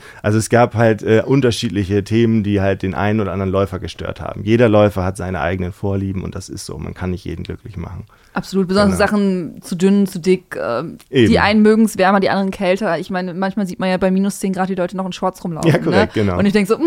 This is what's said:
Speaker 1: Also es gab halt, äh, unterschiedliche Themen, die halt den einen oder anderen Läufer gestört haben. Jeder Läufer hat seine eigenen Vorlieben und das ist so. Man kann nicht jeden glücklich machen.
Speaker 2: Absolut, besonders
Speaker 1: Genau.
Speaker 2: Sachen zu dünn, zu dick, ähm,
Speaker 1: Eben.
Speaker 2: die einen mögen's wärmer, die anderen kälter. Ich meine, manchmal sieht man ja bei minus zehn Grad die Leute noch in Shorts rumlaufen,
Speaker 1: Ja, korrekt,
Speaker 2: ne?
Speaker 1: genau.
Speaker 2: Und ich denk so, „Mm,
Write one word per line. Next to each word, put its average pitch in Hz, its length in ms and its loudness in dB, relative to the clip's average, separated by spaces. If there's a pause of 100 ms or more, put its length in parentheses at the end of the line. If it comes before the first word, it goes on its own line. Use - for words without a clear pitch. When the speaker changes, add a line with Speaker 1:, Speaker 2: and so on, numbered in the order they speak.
(240)
Speaker 1:
Also 107 140 2
es 110 120 -2
gab 117 260 4
halt, 110 280 2
äh, 107 220 4
unterschiedliche 104 800 0
Themen, 113 400 2
die 101 180 0
halt 98 200 0
den 95 140 -2
einen 104 240 0
oder 95 120 -2
anderen 95 200 -4
Läufer 95 280 -2
gestört - 420 -10
haben. - 220 -10
Jeder 113 260 4
Läufer 104 340 4
hat 95 140 -4
seine 90 240 -6
eigenen 90 300 -4
Vorlieben 95 520 -4
und 85 120 -8
das - 140 -12
ist 69 160 -12
so. - 120 -12
Man 85 160 -10
kann 92 180 -6
nicht 87 140 -8
jeden 85 180 -8
glücklich 90 340 -12
machen. 87 280 -12 (300)
Speaker 2:
Absolut, 190 320 -2
besonders 190 300 2
Speaker 1:
Genau. 202 120 2
Speaker 2:
Sachen 196 520 -2
zu - 140 -8
dünn, 196 320 2
zu 190 120 -8
dick, 185 420 0
ähm, 117 360 -6 (120)
Speaker 1:
Eben. 123 220 4
Speaker 2:
die 240 80 4
einen 214 220 4
mögen's 214 360 4
wärmer, 190 220 4
die 185 100 0
anderen 190 220 -2
kälter. 185 480 -2
Ich 180 100 -10
meine, 185 240 -6
manchmal 190 320 -4
sieht 180 140 -10
man 190 100 -2
ja 185 80 0
bei 190 140 2
minus 190 280 0
zehn 196 140 -2
Grad 185 160 -4
die 196 60 -4
Leute 180 220 -4
noch 190 80 -4
in 185 80 -8
Shorts - 300 -6
rumlaufen, 165 280 0
Speaker 1:
Ja, 139 60 4
korrekt, 175 380 0
Speaker 2:
ne? 110 80 0
Speaker 1:
genau. 92 140 0
Speaker 2:
Und 196 80 2
ich 196 80 2
denk 202 140 4
so, 220 100 2
„Mm, - 100 -2